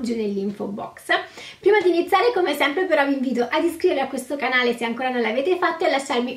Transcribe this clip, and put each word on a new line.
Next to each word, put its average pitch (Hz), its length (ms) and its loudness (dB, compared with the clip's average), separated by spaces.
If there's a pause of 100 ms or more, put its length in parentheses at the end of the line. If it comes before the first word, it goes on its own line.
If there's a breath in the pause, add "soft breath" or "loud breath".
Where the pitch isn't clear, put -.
giù 233 120 -2
nell'info 202 520 -4
box. - 400 -12 (520 loud breath)
Prima 403 220 4
di 359 80 4
iniziare, 381 460 4
come 370 200 0
sempre, 294 300 0
però 294 220 2
vi 277 80 2
invito 247 360 0
ad 311 140 2
iscrivervi 339 380 0
a 262 60 -4
questo 277 280 -6
canale 247 400 0
se 240 80 -6
ancora 240 240 -2
non 247 140 0
l'avete 262 340 0
fatto 349 280 0
e - 20 4
a 311 40 4
lasciarmi 254 460 -2